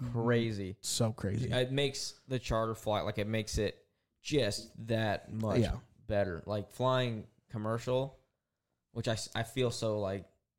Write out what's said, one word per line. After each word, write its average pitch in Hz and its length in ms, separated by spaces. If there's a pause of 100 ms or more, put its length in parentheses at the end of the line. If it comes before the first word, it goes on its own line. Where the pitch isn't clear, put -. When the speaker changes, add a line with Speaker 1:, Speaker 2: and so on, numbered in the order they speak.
Speaker 1:
Mm-hmm. 120 220
Speaker 2:
crazy. 113 560
Speaker 1:
So 113 320
crazy. 113 400
Speaker 2:
It 127 180
makes 139 440 (120)
the 127 140
charter 113 340
flight, 104 300
like, 104 140
it 104 100
makes 110 300
it 104 200 (460)
just 135 460 (180)
that 110 440
much 110 280
Speaker 1:
Yeah. 110 160 (320)
Speaker 2:
better. 95 380
Like, 104 260
flying 123 560 (220)
commercial, 117 680 (720)
which 113 160
I, 117 60
s-, - 240
I 113 80
feel 123 260
so, 110 300
like, 98 240 (340)